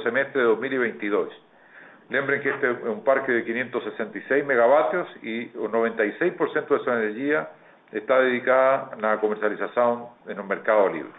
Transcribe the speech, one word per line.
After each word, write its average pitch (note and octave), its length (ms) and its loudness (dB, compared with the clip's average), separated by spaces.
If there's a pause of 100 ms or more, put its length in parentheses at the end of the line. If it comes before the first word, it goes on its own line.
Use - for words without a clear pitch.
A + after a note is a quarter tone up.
semestre C3 400 0
de A#2+ 60 6
dos G#2+ 120 4
mil C3 180 -4
veintidós. G#2 520 -2 (800)
Lembren C#3 320 0
que C#3 80 0
este C3+ 220 0
es A#2+ 120 -2
un G#2+ 200 -4
parque C3 280 2
de A#2 140 2
quinientos A#2+ 380 -4
sesenta G#2 340 -8
y F#2+ 60 -8
seis C#3 200 0
megavatios C#3 640 4 (140)
y A2+ 340 -8
el G#2+ 160 -6
noventa A2+ 320 2
y G#2 100 0
seis F3 200 0
por D#3 180 -2
ciento D3 260 0
de - 60 -4
su C3+ 60 -2
energía B2 580 -2 (440)
está B2+ 300 2
dedicada C3 720 2
a - 20 -12
la G#2+ 240 0
comercialización G#2+ 880 0 (180)
en G2+ 140 -10
el G2+ 60 -10
mercado G2 440 2
libre. D2 300 -6